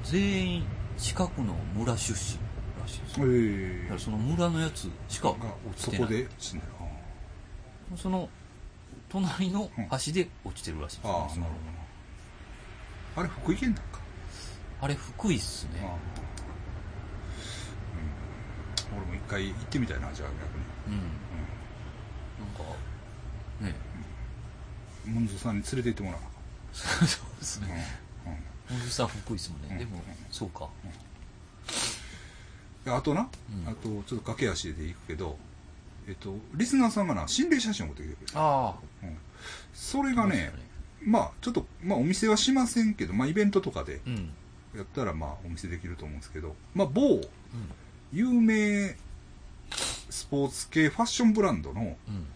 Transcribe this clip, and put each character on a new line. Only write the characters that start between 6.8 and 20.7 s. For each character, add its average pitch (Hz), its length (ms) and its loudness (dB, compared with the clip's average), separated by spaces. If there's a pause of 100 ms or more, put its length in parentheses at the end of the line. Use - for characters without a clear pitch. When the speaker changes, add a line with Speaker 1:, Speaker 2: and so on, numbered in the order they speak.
Speaker 2:
あ - 40 -8 (1080)
あ。 170 40 -6
Speaker 1:
そ 190 100 -2
の 185 200 2 (840)
隣 185 400 2
の 202 200 0 (360)
橋 147 60 0
で 175 160 4 (160)
落 92 100 -6
ち - 100 -10
て 85 80 -4
る 80 80 -4
ら 71 80 -4
し - 60 -8
い - 40 -12
ん - 40 -10
で - 0 -
す - 60 -6
よ。 98 40 2
Speaker 2:
う 90 60 2
ん。 82 40 2
あ - 20 0
あ、 73 40 -4
な 73 60 -6
る - 20 -2
ほ 87 40 -2
ど 85 40 0
な。 82 40 0 (1700)
あ 160 60 0
れ、 175 60 0
福 - 240 0
井 - 40 4
県 247 180 2
な - 60 -2
ん - 40 -8
か。 - 160 -8 (800)
Speaker 1:
あ 139 80 0
れ、 143 60 2
福 - 380 0
井 139 40 6
っ 95 40 2
す - 260 -4
ね。 80 160 -4
Speaker 2:
あ 98 40 -2
あ。 90 40 -4 (3000)
う 101 40 -4
ん。 - 20 -2
俺 95 80 -4
も 90 80 -2
一 95 40 -2 (120)
回 98 180 2
行 98 80 -4
っ - 100 -4
て - 120 0
み 120 80 4
た 90 100 -2
い 67 40 0
な、 71 120 -4
じ - 100 -8
ゃ 71 40 -4
あ、 - 20 -4
逆 69 120 -6 (500)